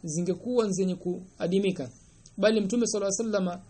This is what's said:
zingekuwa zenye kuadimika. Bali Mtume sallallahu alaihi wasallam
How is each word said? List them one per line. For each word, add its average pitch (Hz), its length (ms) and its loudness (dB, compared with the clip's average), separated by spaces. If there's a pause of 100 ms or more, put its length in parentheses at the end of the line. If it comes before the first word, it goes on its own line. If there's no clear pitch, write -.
zingekuwa 185 640 0
zenye 185 260 0
kuadimika. 180 920 -2 (480)
Bali 214 240 4
Mtume 220 260 2
sallallahu 196 340 0
alaihi 220 160 -2
wasallam 180 320 -2